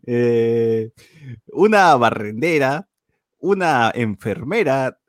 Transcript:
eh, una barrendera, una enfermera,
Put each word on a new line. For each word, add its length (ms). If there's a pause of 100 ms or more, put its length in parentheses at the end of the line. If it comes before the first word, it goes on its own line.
eh, 840 (600)
una 420
barrendera, 920 (500)
una 540
enfermera, 1160